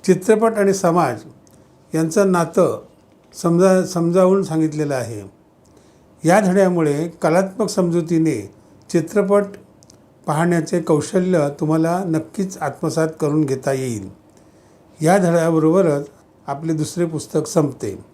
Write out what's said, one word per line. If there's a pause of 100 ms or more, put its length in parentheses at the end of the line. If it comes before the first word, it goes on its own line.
चित्रपट
आणि
समाज (720)
यांचं
नातं (580)
समजा-,
समजावून
सांगितलेलं
आहे. (880)
या
धड्यामुळे
कलात्मक
समजुतीने (360)
चित्रपट (840)
पाहण्याचे
कौशल्य (100)
तुम्हाला
नक्कीच
आत्मसात (140)
करून
घेता
येईल. (920)
या
धड्याबरोबरच (400)
आपले
दुसरे
पुस्तक
संपते. (140)